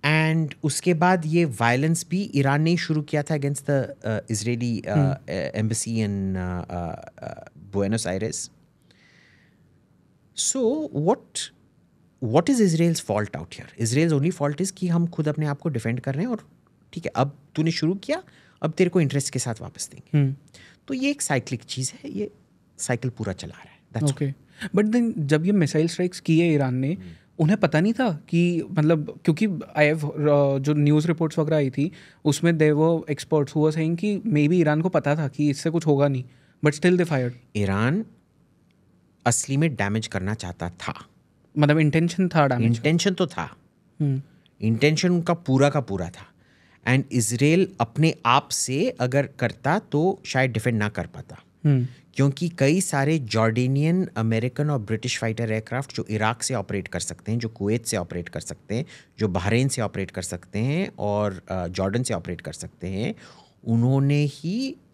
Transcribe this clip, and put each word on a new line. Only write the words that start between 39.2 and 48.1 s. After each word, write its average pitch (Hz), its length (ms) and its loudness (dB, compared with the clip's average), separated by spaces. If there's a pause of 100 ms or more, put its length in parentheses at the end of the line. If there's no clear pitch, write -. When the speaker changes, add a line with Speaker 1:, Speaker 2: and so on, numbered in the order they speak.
Speaker 1:
असली 135 300 0
में 151 180 2
डैमेज 107 320 -2
करना 98 280 -4
चाहता 87 360 -8
था। - 380 -12 (500)
Speaker 3:
मतलब, 147 200 6
इंटेंशन 165 500 2
था 160 180 4
डैमेज 123 220 2
का। 117 60 4
Speaker 1:
इंटेंशन 165 400 2
तो 180 120 0
था। - 300 -8 (440)
Speaker 3:
हम्म। 139 220 0 (380)
Speaker 1:
इंटेंशन 147 500 2
उनका 175 240 2
पूरा 139 360 4
का 143 100 0
पूरा 90 300 -6
था। - 160 -20 (640)
And 131 240 2
इसराइल 127 560 2 (120)
अपने 151 340 2 (120)